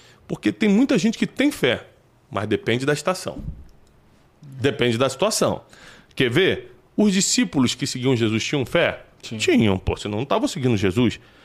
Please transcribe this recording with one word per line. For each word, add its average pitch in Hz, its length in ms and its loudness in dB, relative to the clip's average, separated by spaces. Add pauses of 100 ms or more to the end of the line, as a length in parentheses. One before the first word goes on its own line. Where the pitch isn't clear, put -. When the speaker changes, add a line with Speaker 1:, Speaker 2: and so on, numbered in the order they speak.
(280)
Speaker 1:
Porque - 240 -2
tem - 160 0
muita 226 300 4
gente 220 220 0
que 202 80 0
tem 277 240 0
fé, - 340 -2 (460)
mas 107 160 -4
depende 113 360 -2
da 147 100 0
estação. - 500 -6 (1000)
Depende 131 560 0
da 131 100 2
situação. 175 540 -2 (540)
Quer 123 160 2
ver? 139 440 0 (220)
Os 208 160 4
discípulos 185 600 0
que - 100 -6
seguiam 127 300 -2
Jesus 110 280 0
tinham 135 220 -2
fé? 156 400 -2 (160)
Speaker 2:
Tinham. 110 180 -12
Speaker 1:
Tinham, 110 380 4
pô, - 180 -4
senão 104 220 -6
não 123 60 -4
estavam 220 240 0
seguindo 127 280 0
Jesus. 101 440 0 (260)